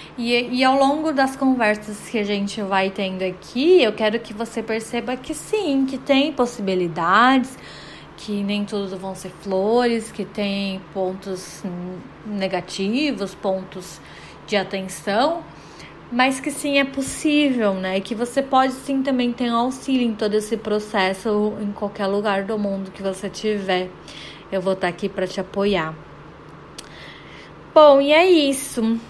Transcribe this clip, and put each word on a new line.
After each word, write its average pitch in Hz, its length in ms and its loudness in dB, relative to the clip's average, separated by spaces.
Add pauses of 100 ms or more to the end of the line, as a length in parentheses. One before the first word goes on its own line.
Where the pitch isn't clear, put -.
(180)
E, 240 420 0
e 262 40 4
ao 262 140 6
longo 302 340 2
das 262 240 2
conversas 214 720 0
que - 100 -4
a 208 60 0
gente 202 380 -2
vai 190 280 0
tendo 190 340 -4
aqui, 269 600 4
eu 214 80 4
quero 214 280 0
que 226 140 -14
você 220 300 -6
perceba 226 540 -4
que 262 160 -8
sim, 302 520 0
que 262 120 -4
tem 285 340 2
possibilidades, 196 1300 2 (580)
que 202 260 -6
nem 208 220 -2
tudo 196 340 -6
vão 190 160 -8
ser 180 180 -14 (100)
flores, 220 720 2
que 208 100 -6
tem 196 580 -4 (120)
pontos 190 720 -6 (600)
negativos, 196 1120 -2
pontos 190 640 -6 (480)
de 208 80 -2
atenção, 202 880 -2 (680)
mas 262 300 2
que 302 100 -6
sim, 285 280 0
é 277 80 4
possível, 269 880 2
né? 185 240 -2
E 196 40 -2
que 214 140 -6
você 240 260 -2
pode 269 300 4
sim 269 320 -2
também 247 300 0
ter 240 180 -2
um 233 40 0
auxílio 254 520 0
em 220 80 -2
todo 208 200 0
esse 214 200 -2
processo, 208 1040 0
em 202 140 -4
qualquer 202 340 -4
lugar 202 360 0
do 214 140 -4
mundo 196 320 -4
que 190 140 -14
você 190 260 -4
tiver. 190 600 -2 (600)
Eu 196 120 -2
vou 185 160 0
tá 202 100 -2
aqui 190 220 -4
pra 185 180 -4
te 190 140 -6
apoiar. 185 520 0 (1800)
Bom, 294 240 12
e 285 140 6
é 330 120 8
isso. 277 720 2 (120)